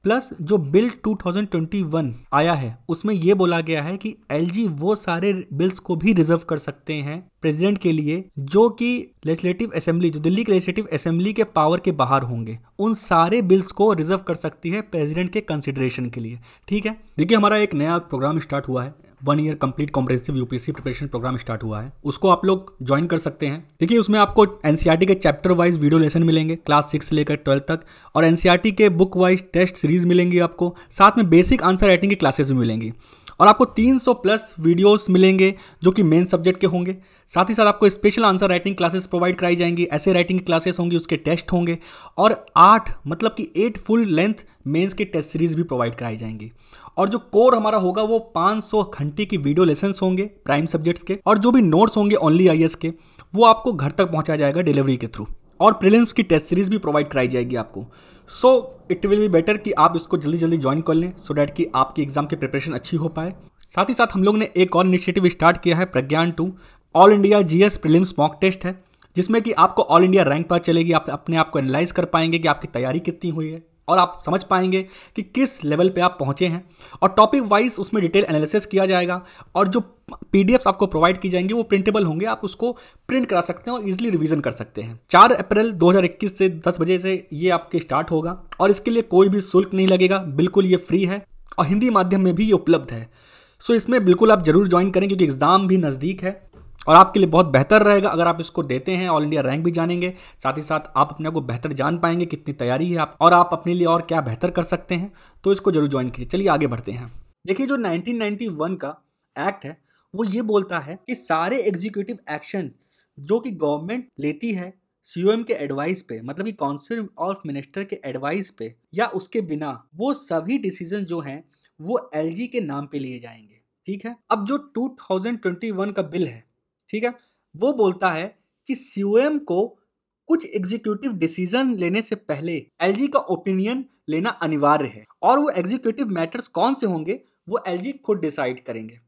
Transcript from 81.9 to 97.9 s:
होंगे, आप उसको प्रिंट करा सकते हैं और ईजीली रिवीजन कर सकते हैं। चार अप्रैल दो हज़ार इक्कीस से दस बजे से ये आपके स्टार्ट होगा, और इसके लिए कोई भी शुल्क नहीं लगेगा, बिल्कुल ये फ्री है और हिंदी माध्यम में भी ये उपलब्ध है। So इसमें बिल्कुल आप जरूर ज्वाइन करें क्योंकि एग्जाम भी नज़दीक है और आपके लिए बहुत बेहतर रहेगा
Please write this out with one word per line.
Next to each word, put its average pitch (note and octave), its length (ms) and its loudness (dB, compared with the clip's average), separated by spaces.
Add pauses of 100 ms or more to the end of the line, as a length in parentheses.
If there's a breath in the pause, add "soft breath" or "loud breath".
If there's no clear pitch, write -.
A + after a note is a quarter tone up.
होंगे, E3 220 -2
आप A3+ 180 -6
उसको A#3 280 -6 (360 loud breath)
प्रिंट B3 180 0
करा F3+ 140 0
सकते F3+ 300 -8
हैं B3 80 -6
और G#3 100 -6
ईजीली G#3 220 -4
रिवीजन D#3 300 0
कर B2 120 -4
सकते G#2+ 300 -12
हैं। A2+ 160 -12 (120)
चार G#3 220 6
अप्रैल A3 400 0
दो E3+ 180 4
हज़ार F#3 140 4
इक्कीस F#3 340 -6
से F#3+ 100 2 (180)
दस F3+ 140 -2
बजे F3 180 0
से F#3 340 -4
ये E3 180 -2
आपके E3+ 300 -2
स्टार्ट D#3 300 -4
होगा, E3 260 -2 (240)
और G3 100 4
इसके G3+ 200 0
लिए A3+ 140 0
कोई F#3+ 240 6
भी G3 140 2
शुल्क F#3+ 320 0
नहीं F#3+ 140 2
लगेगा, F#3 300 4
बिल्कुल F3 480 0
ये F3+ 120 4
फ्री F#3 260 0
है G3 200 -6 (340)
और D#3+ 80 2
हिंदी G#3+ 240 2
माध्यम F#3+ 300 2
में F3+ 140 2
भी G#3+ 120 0
ये G#3+ 60 4
उपलब्ध D#3 400 2
है। A2+ 160 -12 (540 soft breath)
So A#3 120 2
इसमें A#3 300 0
बिल्कुल F#3+ 280 6
आप F#3+ 120 4
जरूर F3 240 4
ज्वाइन F3+ 220 2
करें F#3+ 180 0
क्योंकि F#3 160 2
एग्जाम D#3 440 2
भी F#3 80 4
नज़दीक D#3+ 460 -2
है F#3+ 120 -6 (540)
और D#3+ 80 10
आपके F#3+ 240 8
लिए F3 80 4
बहुत E3 180 4
बेहतर C#3 360 4
रहेगा G3+ 260 4